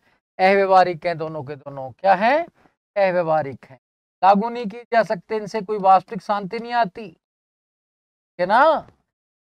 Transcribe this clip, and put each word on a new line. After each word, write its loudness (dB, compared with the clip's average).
अव्यवहारिक 4
हैं -4
दोनों -8
के -14
दोनों। -14
क्या 2
है? 0
अव्यवहारिक -2
हैं, -20
लागू 4
नहीं -8
किए -14
जा 4
सकते, -6
इनसे -8
कोई -6
वास्तविक 2
शांति -6
नहीं -12
आती, -4
है -4
ना? 4